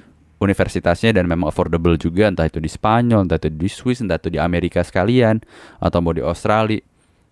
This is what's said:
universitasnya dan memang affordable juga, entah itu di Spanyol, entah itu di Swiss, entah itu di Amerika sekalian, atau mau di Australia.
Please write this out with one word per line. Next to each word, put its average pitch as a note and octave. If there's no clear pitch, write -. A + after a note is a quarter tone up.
universitasnya F#2+
dan F#2
memang E2
affordable E2
juga, F2+
entah E2
itu D#2
di D#2+
Spanyol, A2+
entah D#2+
itu D#2+
di D#2
Swiss, B2
entah F#2
itu E2+
di E2
Amerika F2
sekalian, A2
atau F2
mau E2+
di C#2
Australia. G#2+